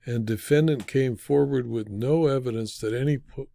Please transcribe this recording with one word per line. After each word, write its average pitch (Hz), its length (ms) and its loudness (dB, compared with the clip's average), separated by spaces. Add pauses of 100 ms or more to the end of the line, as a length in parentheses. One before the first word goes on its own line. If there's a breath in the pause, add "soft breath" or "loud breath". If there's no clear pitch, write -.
and 117 220 -4
defendant 147 600 2
came 131 280 0
forward 139 520 0
with 113 200 -4
no 135 380 2
evidence 123 520 -2
that 110 160 -2
any 139 240 0
po-, - 360 -12